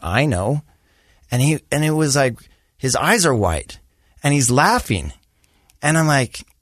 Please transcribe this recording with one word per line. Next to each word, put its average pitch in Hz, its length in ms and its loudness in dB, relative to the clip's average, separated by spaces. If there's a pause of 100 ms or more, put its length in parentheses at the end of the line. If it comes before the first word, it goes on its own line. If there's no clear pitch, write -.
I 113 240 -2
know." 120 360 -2 (680)
And 123 120 0
he, 147 160 0 (140)
and 147 120 0
it 156 60 0
was 156 240 0
like, 131 220 0 (400)
his 127 180 -4
eyes 180 320 2
are 139 80 2
white, 85 460 -2 (420)
and 143 120 2
he's 127 160 0
laughing, 127 600 0 (680)
and 151 160 0
I'm 160 100 0
like, 139 340 0 (220)